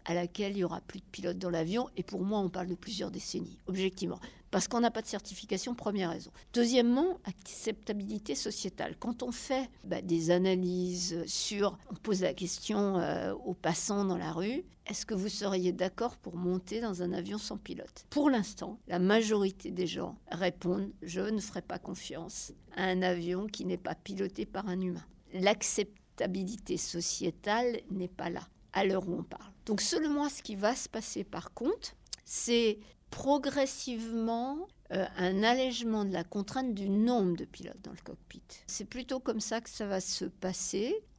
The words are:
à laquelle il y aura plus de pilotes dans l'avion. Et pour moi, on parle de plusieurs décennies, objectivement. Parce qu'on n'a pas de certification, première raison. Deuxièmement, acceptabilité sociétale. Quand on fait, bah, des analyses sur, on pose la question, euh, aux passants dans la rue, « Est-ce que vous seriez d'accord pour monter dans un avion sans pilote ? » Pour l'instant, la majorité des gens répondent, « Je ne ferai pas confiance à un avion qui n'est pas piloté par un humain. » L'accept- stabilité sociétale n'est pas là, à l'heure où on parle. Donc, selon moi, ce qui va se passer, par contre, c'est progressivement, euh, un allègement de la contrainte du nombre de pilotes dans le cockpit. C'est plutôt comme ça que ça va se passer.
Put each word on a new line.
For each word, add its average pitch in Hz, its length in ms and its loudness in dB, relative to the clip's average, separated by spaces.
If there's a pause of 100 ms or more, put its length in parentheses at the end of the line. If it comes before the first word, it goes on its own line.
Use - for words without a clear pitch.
à 170 100 0
laquelle 185 380 0
il 202 60 -2
y 180 60 2
aura 170 160 -2
plus - 200 -12
de - 100 -20
pilotes 185 280 -4
dans 185 120 -2
l'avion. 175 460 2
Et 180 80 -4
pour 196 180 -4
moi, 208 160 2
on 190 120 2
parle 180 180 -4
de 180 60 -2
plusieurs 202 360 -6
décennies, - 560 -6
objectivement. 185 540 -2 (300)
Parce 185 180 2
qu'on 240 120 2
n'a 233 120 4
pas - 80 -4
de - 60 -8
certification, 202 680 -4
première 202 360 -2
raison. - 200 -8 (220)
Deuxièmement, 240 720 6
acceptabilité 208 1120 -6
sociétale. - 640 -4
Quand 240 240 -4
on 247 100 -4
fait, 254 380 0 (120)
bah, 185 200 -2
des 170 280 2
analyses 180 960 4
sur, - 520 0 (120)
on 202 40 -6
pose 190 260 2
la 180 140 4
question, 196 640 0
euh, 147 340 0
aux - 220 -4
passants 202 500 0
dans 185 140 2
la 165 120 -2
rue, « 202 320 -2 (240)
Est-ce - 200 -6
que 226 80 -2
vous 196 160 0
seriez 185 420 2
d'accord 190 460 0
pour 175 180 -10
monter 185 440 0
dans 190 220 -2
un 175 100 0
avion 202 260 -4
sans 208 180 -6
pilote ? » - 540 -12
Pour 294 200 6
l'instant, 208 560 0
la 170 120 -2
majorité 202 720 4
des 180 160 -2
gens 180 300 -4 (140)
répondent, « 180 600 0 (120)
Je 180 200 -4
ne 208 180 0
ferai 202 220 -6
pas 180 160 -8
confiance - 720 -8 (240)
à - 80 0
un 185 180 2
avion 180 440 2
qui 202 180 -6
n'est 185 140 0
pas 160 160 -4
piloté 190 500 -4
par 196 240 -4
un 180 120 0
humain. » 175 240 -2 (280)
L'accept- 202 640 2 (220)
stabilité 185 580 -2
sociétale 208 1040 0 (120)
n'est 185 160 -2
pas 180 200 -6
là, 175 140 -4 (300)
à 196 120 4
l'heure 190 240 2
où 170 60 0
on - 80 -2
parle. - 300 -12 (140)
Donc, 208 140 2
selon 311 300 4
moi, 294 180 2
ce - 140 -6
qui 208 140 -6
va 208 180 4
se - 140 -6
passer, 214 340 -6
par - 320 -8
contre, 349 400 -2 (300)
c'est 233 560 2 (300)
progressivement, 254 1600 0 (240)
euh, 190 160 0 (100)
un 185 280 2
allègement 233 600 2
de 196 80 0
la 170 120 0
contrainte 226 500 -2
du 196 140 -2
nombre 208 480 6
de - 80 -6
pilotes - 400 -14
dans - 80 -10
le - 120 -14
cockpit. - 380 -16 (240)
C'est - 180 -6
plutôt 247 360 -4
comme 226 180 0
ça 220 220 -2
que - 100 -14
ça 214 160 -4
va 190 140 0
se - 240 -2
passer. 202 800 -2 (140)